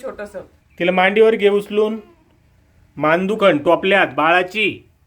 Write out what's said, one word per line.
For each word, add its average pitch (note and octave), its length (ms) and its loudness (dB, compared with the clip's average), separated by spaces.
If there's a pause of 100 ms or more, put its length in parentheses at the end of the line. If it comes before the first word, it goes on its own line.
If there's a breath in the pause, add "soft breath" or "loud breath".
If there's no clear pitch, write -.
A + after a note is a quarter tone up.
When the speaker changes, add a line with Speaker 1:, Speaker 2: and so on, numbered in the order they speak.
Speaker 1:
छोटंसं. G3+ 380 -14 (380)
Speaker 2:
तिला F3 120 0
मांडीवर G3+ 440 2
घे G3+ 140 2
उचलून. G#3 500 -2 (1000)
मान D#3+ 300 0
दुखन G3 300 2
टोपल्यात F3 500 2
बाळाची. F3+ 600 0 (400)